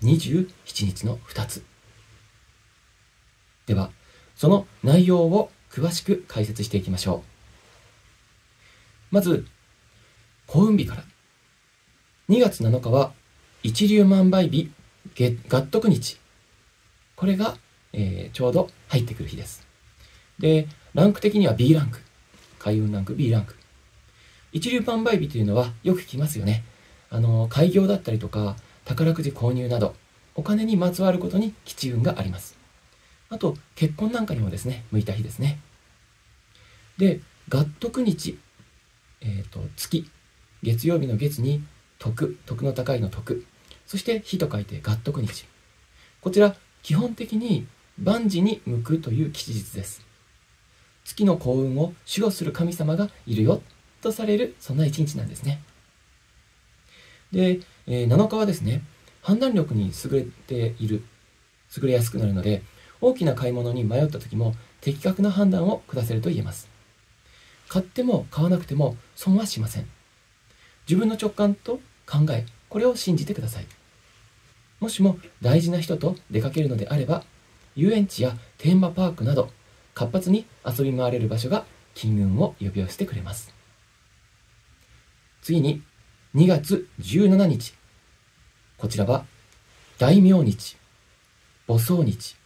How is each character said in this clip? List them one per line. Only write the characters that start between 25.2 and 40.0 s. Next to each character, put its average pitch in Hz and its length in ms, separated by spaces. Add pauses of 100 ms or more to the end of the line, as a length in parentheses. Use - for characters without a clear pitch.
と 120 80
い 113 40
う 104 40
の 101 100
は 123 180 (100)
よ 185 120
く - 60
聞 - 40
き 127 120
ま 147 100
す - 100
よ 98 80
ね。 110 180 (460)
あ 113 100
の、 113 300
開 165 220
業 190 160
だ 202 80
っ 190 60
た 117 100
り 107 80
と 101 100
か、 104 260 (300)
宝 160 300
く 160 80
じ 143 80
購 120 200
入 123 160
な 117 120
ど、 - 160 (400)
お 156 80
金 214 200
に 220 140
ま 180 140
つ 180 100
わ 185 100
る 180 60
こ - 100
と 185 120
に 220 140 (120)
吉 - 240
運 117 140
が 170 160
あ - 40
り 95 60
ま 90 100
す。 - 160 (760)
あ - 100
と、 - 180 (160)
結 - 220
婚 214 160
な 240 100
ん 208 60
か 151 80
に 117 60
も 95 100
で 92 80
す - 60
ね、 127 260
向 107 80
い 107 40
た - 80
日 107 120
で - 80
す - 80
ね。 143 200 (1400)
で、 185 220 (300)
月 143 180 (120)
徳 240 240
日、 - 340 (840)
え 98 220
ー - 60
と、 101 120 (140)
月、 - 320 (540)